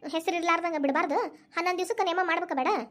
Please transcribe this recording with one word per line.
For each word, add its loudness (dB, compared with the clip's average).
ಹೆಸರು -2
ಇರ್ಲಾರ್ದಂಗ 0
ಬಿಡಬಾರ್ದು. 2
ಹನ್ನೊಂದ್ -4
ದಿವ್ಸಕ್ಕೆ 0
ನೇಮ 0
ಮಾಡ್ಬೇಕ 0
ಬೇಡ? 2